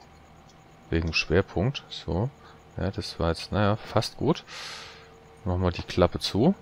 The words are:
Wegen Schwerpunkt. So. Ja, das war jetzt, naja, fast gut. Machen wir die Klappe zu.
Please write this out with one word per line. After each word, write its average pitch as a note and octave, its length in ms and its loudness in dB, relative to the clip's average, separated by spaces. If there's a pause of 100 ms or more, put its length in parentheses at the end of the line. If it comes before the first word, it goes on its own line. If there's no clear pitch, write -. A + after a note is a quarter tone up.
(880)
Wegen E2 240 0
Schwerpunkt. G2 760 0
So. G2+ 420 -2 (440)
Ja, F2 140 -2
das - 300 -8
war E2 100 2
jetzt, - 220 -4
naja, G2+ 240 2
fast - 420 -2
gut. C#3 260 0 (1000)
Machen F2+ 160 0
wir F2 100 4
die F2+ 120 -4
Klappe F2+ 360 2
zu. C#3 420 2